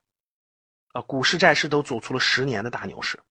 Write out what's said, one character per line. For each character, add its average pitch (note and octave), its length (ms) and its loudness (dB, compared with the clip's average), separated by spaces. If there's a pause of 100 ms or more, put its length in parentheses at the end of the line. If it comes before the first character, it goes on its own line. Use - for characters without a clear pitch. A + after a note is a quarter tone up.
(920)
啊， B2 100 -6
股 C3 220 -4
市、 F3 140 2
债 E3 160 6
市 D#3 140 0
都 D3 140 2
走 B2+ 180 -4
出 - 140 -8
了 B2+ 60 0
十 - 260 2
年 A2 180 -2
的 A#2+ 60 -4
大 - 160 -8
牛 - 160 -10
市。 - 180 -6 (120)